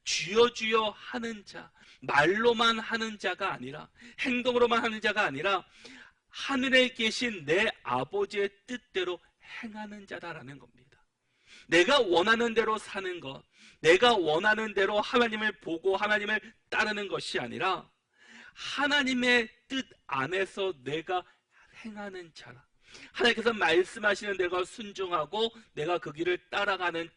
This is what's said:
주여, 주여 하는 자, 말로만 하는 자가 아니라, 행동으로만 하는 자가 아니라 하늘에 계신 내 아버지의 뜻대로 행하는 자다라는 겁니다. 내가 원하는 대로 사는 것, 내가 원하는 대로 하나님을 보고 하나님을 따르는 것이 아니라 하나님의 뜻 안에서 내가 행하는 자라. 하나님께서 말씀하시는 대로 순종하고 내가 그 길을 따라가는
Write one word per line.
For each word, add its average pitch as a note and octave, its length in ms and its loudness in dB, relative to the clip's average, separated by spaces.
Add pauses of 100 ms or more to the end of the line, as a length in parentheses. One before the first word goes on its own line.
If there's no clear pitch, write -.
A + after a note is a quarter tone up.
주여, A3+ 500 2
주여 A3 440 0
하는 A3+ 480 -10
자, F3 260 -18 (300)
말로만 A3 800 4
하는 A3 380 -4
자가 F#3+ 360 -4
아니라, C3+ 360 -12 (300)
행동으로만 A#3+ 640 2
하는 A3 180 -4
자가 G#3 220 0
아니라 F3 420 -2 (640)
하늘에 B3+ 600 2
계신 A3+ 560 -4
내 F#3+ 260 2 (120)
아버지의 G3 680 -2 (180)
뜻대로 F4 520 -6 (440)
행하는 G#3 420 -14
자다라는 D#3+ 540 -12
겁니다. - 260 -20 (800)
내가 F3+ 320 6
원하는 A3 540 4
대로 A3 240 0
사는 F#3 420 -8
것, C#3 240 -14 (360)
내가 F#3+ 360 6
원하는 G#3 580 2
대로 G3 280 0
하나님을 G#3+ 600 0
보고 E3 340 -2
하나님을 G#3 440 -2 (300)
따르는 G#3 380 -2
것이 D#3+ 320 -6
아니라 A#2+ 500 -4 (640)
하나님의 B3+ 960 0 (180)
뜻 C4 200 -6 (200)
안에서 F#4 640 -2 (100)
내가 E3 400 -4 (600)
행하는 G3+ 500 -14
자라. B2 320 -20 (460)
하나님께서 A3 420 2
말씀하시는 G3+ 840 2
대로 F3+ 260 -2
순종하고 F#3+ 880 -4 (220)
내가 D#3+ 240 -2
그 D#3+ 160 -8
길을 E3+ 360 -4
따라가는 F3+ 680 -2